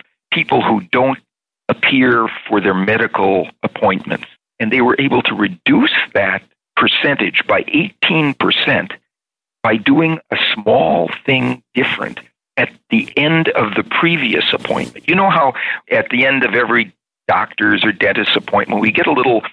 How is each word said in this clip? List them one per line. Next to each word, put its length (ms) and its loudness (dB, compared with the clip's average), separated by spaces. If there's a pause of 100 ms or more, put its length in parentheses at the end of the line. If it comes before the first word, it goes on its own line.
(320)
people 300 0
who 200 0 (100)
don't 280 0 (500)
appear 580 2 (200)
for 140 0
their 120 2
medical 760 0 (140)
appointments. 640 -2 (320)
And 120 -2
they 100 2
were 180 4
able 240 2
to 120 -2
reduce 580 2 (200)
that 300 0 (320)
percentage 720 0
by 200 2
eighteen 640 0
percent 600 -2 (680)
by 160 0
doing 420 2 (120)
a 60 -4 (160)
small 560 0 (160)
thing 380 -2 (100)
different 460 -4 (380)
at 120 -2 (200)
the 280 0
end 320 2
of 260 -2
the 80 -2
previous 680 -2
appointment. 560 -6
You 80 0
know 140 2
how 240 2 (360)
at 200 0
the 160 0
end 180 2
of 100 0
every 400 0 (340)
doctor's 580 0
or 80 2
dentist's 420 0
appointment, 460 -2
we 100 2
get 160 0
a 60 2
little 400 2